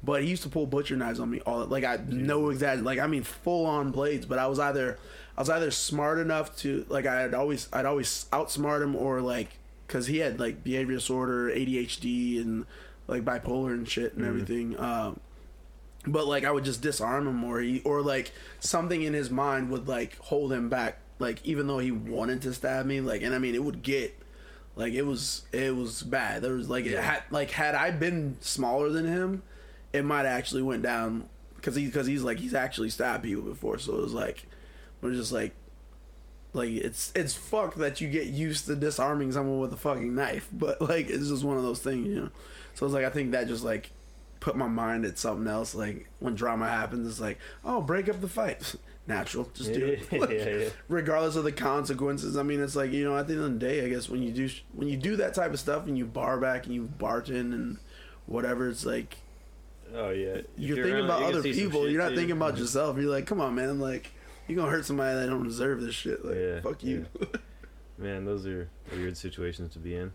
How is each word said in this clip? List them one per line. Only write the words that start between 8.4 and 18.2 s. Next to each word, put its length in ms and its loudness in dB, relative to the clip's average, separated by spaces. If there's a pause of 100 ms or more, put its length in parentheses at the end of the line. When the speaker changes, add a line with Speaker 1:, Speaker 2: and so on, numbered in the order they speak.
Speaker 1:
him, 140 0
or, 240 2
like, 300 0 (360)
'cause 200 0
he 100 2
had, 240 0
like, 200 -2
behavior 340 0
disorder, 560 2
A 120 2
D 140 2
H 240 -2
D, 380 2
and, 260 0 (420)
like, 160 0
bipolar 480 0
and 160 -2
shit 280 0
and 100 0
Speaker 2:
Mm. 20 0
Speaker 1:
everything. 500 -2
Um, 440 -4 (840)
but, 220 2
like, 160 2
I 80 4
would 140 2
just 160 -2
disarm 440 2
him, 200 2
or 160 0
he, 240 2
or, 160 4
like, 320 2 (260)